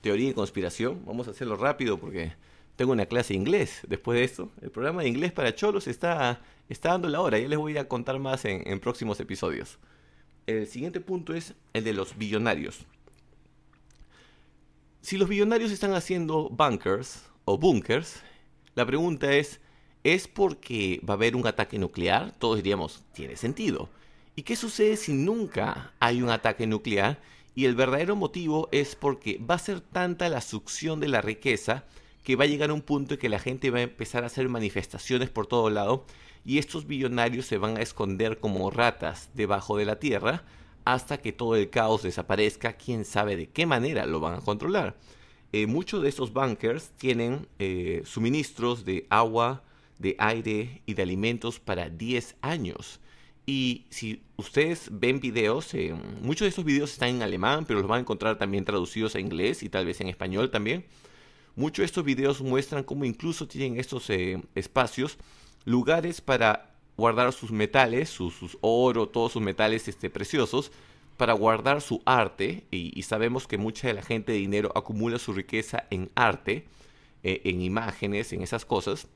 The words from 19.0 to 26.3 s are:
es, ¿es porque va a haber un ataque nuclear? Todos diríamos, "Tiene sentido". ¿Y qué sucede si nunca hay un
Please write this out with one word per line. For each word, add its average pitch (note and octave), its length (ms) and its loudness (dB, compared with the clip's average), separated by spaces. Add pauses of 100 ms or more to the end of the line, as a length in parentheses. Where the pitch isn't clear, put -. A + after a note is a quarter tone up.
es, C#3+ 260 2 (420)
¿es F3+ 240 4
porque - 840 0
va G#2 40 2
a G2+ 40 2
haber A2+ 200 2
un A#2 100 0
ataque G#2+ 320 0
nuclear? F2+ 600 0
Todos A2 180 2
diríamos, F#2+ 560 -2
"Tiene C2 240 -12
sentido". B2+ 540 -4 (440)
¿Y D3 80 -8
qué A#3 140 -4
sucede G#3+ 400 4
si E3 160 -4
nunca E3+ 880 0
hay A#2+ 220 4
un A#2+ 80 2